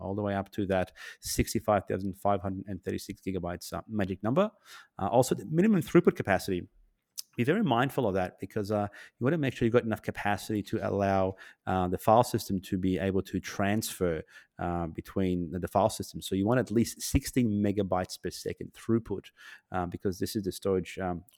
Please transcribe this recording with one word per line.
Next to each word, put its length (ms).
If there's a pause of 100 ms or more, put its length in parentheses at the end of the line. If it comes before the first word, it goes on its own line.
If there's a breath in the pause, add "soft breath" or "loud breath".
all 160
the 60
way 120
up 160
to 160
that 240 (300 loud breath)
sixty-five 640
thousand 300
five 240
hundred 260
and 160
thirty-six 380
gigabytes, 520
uh, 160
magic 360
number. 260 (480 soft breath)
Uh, 80
also, 300
the 120
minimum 320
throughput 360
capacity, 500 (720)
be 80
very 180
mindful 440
of 80
that 260
because, 320
uh, 160 (300 loud breath)
you 60
wanna 140
make 160
sure 100
you've 80
got 120
enough 180
capacity 600
to 240
allow, 500 (300 soft breath)
uh, 200
the 120
file 260
system 360
to 180
be 200
able 240
to 160
transfer, 840 (360 soft breath)
uh, 300
between 640
the, 80
the 80
file 220
system. 320
So 140
you 120
want 140
at 100
least 300
sixteen 500
megabytes 720
per 80
second 440
throughput, 500 (480 soft breath)
uh, 140
because 320
this 180
is 80
the 80
storage, 460
um, 260 (140)